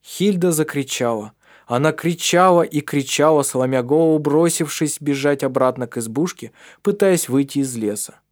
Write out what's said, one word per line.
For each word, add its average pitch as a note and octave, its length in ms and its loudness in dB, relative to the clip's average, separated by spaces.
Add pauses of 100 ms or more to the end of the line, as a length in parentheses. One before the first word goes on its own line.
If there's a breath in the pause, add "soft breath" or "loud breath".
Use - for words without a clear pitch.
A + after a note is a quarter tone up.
Хильда F#3 480 0
закричала. B2+ 800 -4 (340 soft breath)
Она C#3 260 0
кричала E3+ 680 2
и D3 180 -2
кричала, C#3+ 640 2
сломя B2+ 400 0
голову, D#3 360 2
бросившись D3+ 800 0
бежать C#3+ 420 0
обратно B2+ 460 0
к - 100 -12
избушке, A#2 540 -6 (300 loud breath)
пытаясь G3 460 2
выйти C3+ 300 0
из C3 180 -4
леса. G#2+ 440 -6 (120)